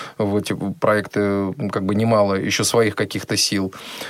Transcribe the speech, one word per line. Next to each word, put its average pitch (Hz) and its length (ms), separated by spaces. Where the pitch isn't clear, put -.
в 104 180
эти 101 200
проекты, 104 400
м, 101 500
как 98 160
бы 101 80
немало 104 400
еще 98 300
своих 110 320
каких-то - 420
сил. 95 340